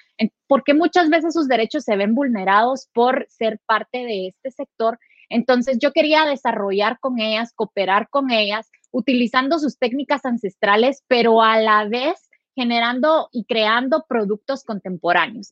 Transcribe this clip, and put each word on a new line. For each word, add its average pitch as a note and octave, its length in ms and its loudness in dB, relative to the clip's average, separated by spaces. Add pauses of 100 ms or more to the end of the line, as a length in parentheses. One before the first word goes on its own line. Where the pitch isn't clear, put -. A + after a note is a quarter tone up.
(180)
en-, A3 120 0 (160)
porque C#4 280 2
muchas E4 340 2
veces D#4+ 240 0
sus D#4 160 -2
derechos A#3 360 -2
se G#3+ 120 0
ven G#3 180 0
vulnerados A#3 800 0
por B3 380 0
ser A3 340 -4
parte A3+ 400 -4
de G3 240 -6
este C4 220 -12
sector. A3+ 480 -4 (320)
Entonces, B3 500 0
yo C#4+ 120 0
quería D#4 340 2
desarrollar A3+ 720 -2
con B3+ 180 -4
ellas, A3 360 -4
cooperar G3+ 560 -2
con C#4 200 -2
ellas, G#3+ 400 -2 (200)
utilizando B3+ 680 0
sus C#4+ 200 -4
técnicas C4 480 -4
ancestrales, A3+ 800 -2
pero A#3 320 4
a A3 180 4
la G#3+ 280 2
vez B3+ 420 -6 (260)
generando B3 800 0
y A3 120 -8
creando B3 640 0
productos G#3+ 580 -4
contemporáneos. F3 880 -4